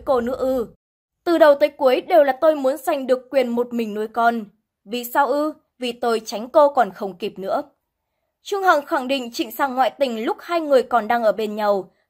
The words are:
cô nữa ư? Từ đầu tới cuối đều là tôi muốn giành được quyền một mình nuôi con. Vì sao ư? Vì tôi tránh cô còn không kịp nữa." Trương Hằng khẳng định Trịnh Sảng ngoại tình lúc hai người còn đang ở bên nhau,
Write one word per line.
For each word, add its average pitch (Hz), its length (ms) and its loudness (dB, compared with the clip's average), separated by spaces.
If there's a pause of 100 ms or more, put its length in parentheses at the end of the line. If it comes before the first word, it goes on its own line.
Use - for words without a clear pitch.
cô 262 160 0
nữa 233 160 -4
ư? 262 300 -2 (580)
Từ 339 140 2
đầu 302 160 8
tới 294 140 2
cuối 262 320 2
đều 330 240 4
là 277 80 2
tôi 330 220 2
muốn 277 220 -2
giành 294 300 -4
được 254 240 -2
quyền 254 180 0
một 240 240 -4
mình 226 220 -4
nuôi 214 140 -6
con. 233 360 0 (400)
Vì 240 200 -8
sao 262 220 0
ư? 294 280 -2 (240)
Vì 247 140 -6
tôi 233 320 -2
tránh 226 240 -10
cô 196 200 6
còn 220 220 0
không 185 280 -10
kịp 196 200 -10
nữa." 196 240 -4 (800)
Trương 392 200 -6
Hằng 330 240 2
khẳng 262 220 -4
định 254 240 -4
Trịnh 240 180 -6
Sảng 269 240 -4
ngoại 247 160 0
tình 233 340 -4
lúc 392 160 -4
hai 349 200 -4
người 285 220 2
còn 226 260 -2
đang 240 160 0
ở 214 80 4
bên 208 240 -6
nhau, 202 340 -2 (200)